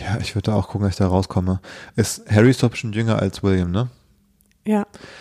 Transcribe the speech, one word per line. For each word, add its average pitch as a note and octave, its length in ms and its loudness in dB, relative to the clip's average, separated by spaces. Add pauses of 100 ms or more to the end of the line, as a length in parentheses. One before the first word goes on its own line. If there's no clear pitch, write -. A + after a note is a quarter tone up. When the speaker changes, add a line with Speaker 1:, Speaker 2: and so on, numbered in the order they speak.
Speaker 1:
Ja, G2+ 180 -4
ich - 160 -8
würde G#2+ 180 -2
auch G2 160 0
gucken, G2+ 160 -4
dass F#2+ 80 0
ich - 40 -14
da G2 100 2
rauskomme. F#2 520 0 (360)
Ist, - 360 -2
Harry G#2+ 180 8
ist B2+ 140 0
doch A#2+ 60 4
bestimmt A2 260 -6
jünger A2+ 240 0
als - 240 -4
William, F#2 280 2
ne? A#2+ 180 0 (760)
Speaker 2:
Ja. G#3 200 0 (360)